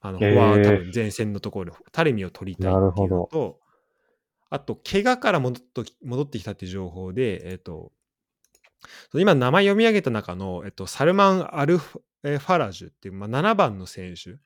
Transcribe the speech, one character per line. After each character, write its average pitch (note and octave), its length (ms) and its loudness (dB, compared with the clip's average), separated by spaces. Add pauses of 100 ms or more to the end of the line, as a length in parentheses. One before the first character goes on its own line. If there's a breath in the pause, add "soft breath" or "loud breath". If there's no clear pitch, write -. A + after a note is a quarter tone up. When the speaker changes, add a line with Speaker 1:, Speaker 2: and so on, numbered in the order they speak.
Speaker 1:
あ F#2+ 60 -8
の、 F#2 60 -8
Speaker 2:
へ G#2 140 6
ー。 - 20 6
Speaker 1:
フ - 40 8
ォ G#2+ 220 8
ア、 - 20 6
多 G2+ 220 4
分 F#2 100 -12
前 A2 160 -2
線 G#2+ 220 -6
の G2+ 80 -8
と G#2 100 -10
こ F#2+ 140 -10
ろ、 E2+ 100 -14 (160)
タ E3 140 -2
レ D3+ 80 2
ミ G2 140 -4
を F2 40 -10
取 F#2+ 240 -12
り F#2 80 -6
た F#2 60 0
い F#2 40 2
っ - 20 2
て F#2+ 40 6
い - 20 6
う G2 40 4
の F#2+ 80 2
と、 G2 100 0
Speaker 2:
な F#2+ 60 2
る F#2 80 0
ほ F2 140 -2
ど。 C#3+ 300 -6 (880)
Speaker 1:
あ C#3+ 100 -8
と、 - 160 -10
怪 - 260 -4
我 B3 140 2
か B3 160 0
ら E3 80 2
戻 B2 200 -4
っ - 120 -20
と B2+ 100 -8
き-、 - 220 -14
戻 B2+ 200 -4
っ - 40 -10
て A#2 100 -10
き F#2+ 40 -10
た A2 80 -10
っ F#2+ 40 -8
て F#2 120 -14
い - 20 -10
う - 20 -10
情 F#2 200 -8
報 F#2 240 -12
で、 G2 360 -4
え F#2 40 -10
っ F2+ 40 -14
と、 E2 320 -16 (1200 loud breath)
今 F3+ 200 4
名 B2+ 160 2
前 F#3+ 140 4
読 G3+ 140 4
み A3+ 80 4
上 A3 80 4
げ G3 80 2
た C3+ 80 -2
中 G2+ 260 -6
の、 F#2 300 -8
え - 20 -12
っ - 40 -18
と、 F#2+ 140 -12
サ C3+ 200 -2
ル F3+ 80 4
マ G3 220 6
ン・ E3 220 -6
ア C#3+ 60 2
ル E3+ 140 2
フ-、 - 240 -10 (200)
え D3 140 -4
ー、 - 20 -4
フ C#3+ 80 -10
ァ F3+ 120 2
ラ A#2 120 0
ジ F#2 140 -16
ュ E2+ 40 -18
っ - 40 -20
て - 160 -18
い F#2 40 -14
う、 - 20 -14
ま G2 100 -10
あ、 G#2 40 -8
七 D#3+ 260 0
番 C#3 240 0
の F#2 80 -14
選 F2+ 300 -14
手。 G2 300 -18